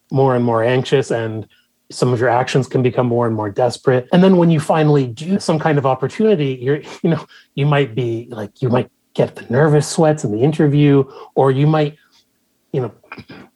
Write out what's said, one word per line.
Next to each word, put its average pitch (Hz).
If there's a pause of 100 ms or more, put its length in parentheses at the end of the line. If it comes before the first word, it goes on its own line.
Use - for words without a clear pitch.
(100)
more 135
and 120
more 113
anxious, 127
and 110 (460)
some 123
of 117
your 123
actions 123
can 131
become 123
more 120
and 110
more 107
desperate. 123
And 180
then 190
when 170
you 160
finally 151
do 156
some 165
kind 151
of 139
opportunity, 139
you're, 139 (240)
you 175
know, 160 (300)
you 139
might 143
be 117
like, 110
you 127
might 120 (240)
get -
the -
nervous 147
sweats 156
in 107
the 107
interview, 147 (320)
or 135
you 143
might, 151 (760)
you 139
know, 117 (640)